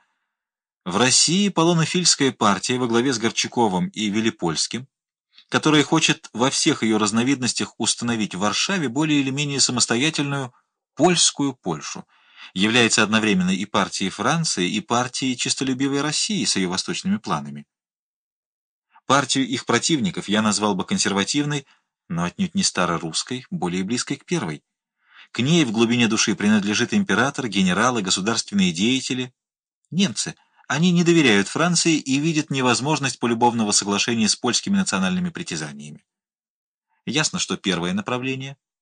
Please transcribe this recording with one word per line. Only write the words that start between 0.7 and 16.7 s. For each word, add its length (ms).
В 120
России 520
полонофильская 840
партия 460
во 100
главе 240
с 60
Горчаковым 720
и 200
Велипольским, 800
которая 340
хочет 500
во 160
всех 320
её 160
разновидностях 800
установить 580
в 40
Варшаве 480
более 320
или 120
менее 280
самостоятельную 960
польскую 600
Польшу, 520
является 500
одновременно 480
и 140
партией 440
Франции, 600
и 120
партией 560
честолюбивой 640
России 440
с 100
её 140
восточными 480